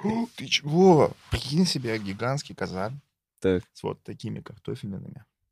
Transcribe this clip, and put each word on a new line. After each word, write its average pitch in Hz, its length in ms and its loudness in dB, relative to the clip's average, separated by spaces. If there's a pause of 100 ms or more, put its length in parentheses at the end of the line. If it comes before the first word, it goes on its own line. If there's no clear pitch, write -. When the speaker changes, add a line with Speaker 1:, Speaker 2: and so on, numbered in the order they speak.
(140)
Speaker 1:
<gasps> 233 220 -4
Ты 131 100 -10
чего? 156 680 6 (180)
Прикинь 147 360 0
себе 123 320 -2
гигантский 107 560 -4
казан 98 460 -6 (400)
Speaker 2:
Так. 92 220 2 (120)
Speaker 1:
с - 80 -16
вот 98 220 -6
такими 107 360 -10
картофелинами, - 840 -12 (280)